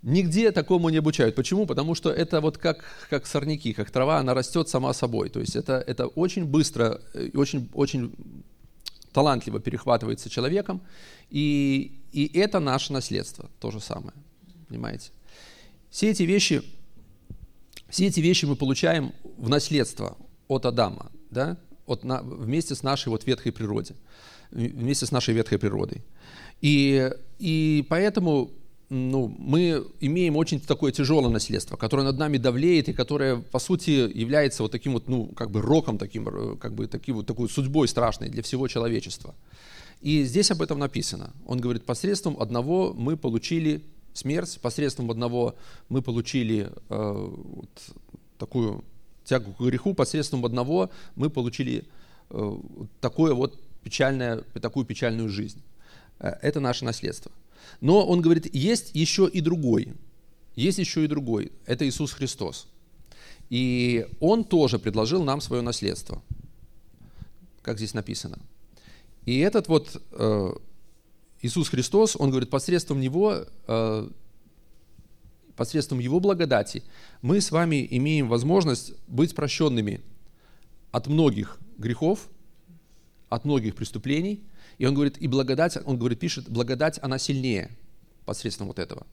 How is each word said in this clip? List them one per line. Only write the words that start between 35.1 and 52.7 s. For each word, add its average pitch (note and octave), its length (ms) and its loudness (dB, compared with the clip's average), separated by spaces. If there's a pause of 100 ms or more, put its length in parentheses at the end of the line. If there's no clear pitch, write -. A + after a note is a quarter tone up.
как - 240 -6
бы G#2 100 2
роком A#2+ 380 4
таким, G#2 320 -6
э, G#2 280 -6
как G#2+ 180 -8
бы A2 100 -4
таким B2+ 300 -6
вот, G#2+ 100 -6
такой A#2 240 -2
судьбой C#3 380 2
страшной A#2 420 0
для A#2 140 -6
всего C3 240 -2
человечества. A#2 640 -4 (680)
И D3 220 2
здесь C#3 280 2
об E3 100 0
этом D3+ 160 -2
написано. A#2 560 -4 (140)
Он B2+ 120 -2
говорит: A#2 240 -2
«Посредством F3 560 -2
одного B2+ 540 0
мы B2+ 240 -2
получили D3+ 640 0 (300)
смерть, E3 480 -4
посредством B2 480 -2
одного A#2+ 460 0 (340)
мы C3 140 0
получили, A2+ 640 0 (200)
э, G2+ 460 -4
вот - 340 -14 (680)
такую A2 460 -2 (420)
тягу G#2+ 280 0
к - 80 -8
греху, B2+ 340 2
посредством C#3 500 0
одного C3 460 0 (240)
мы D3 160 0
получили, B2 540 -4 (440)
э, G#2 280 -4 (420)